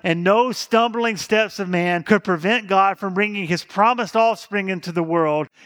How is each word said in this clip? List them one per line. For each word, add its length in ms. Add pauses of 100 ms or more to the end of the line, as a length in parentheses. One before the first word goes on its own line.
and 180
no 300
stumbling 640
steps 420
of 80
man 360
could 200
prevent 460
God 280
from 160
bringing 320
his 200
promised 500
offspring 540
into 240
the 100
world 460 (160)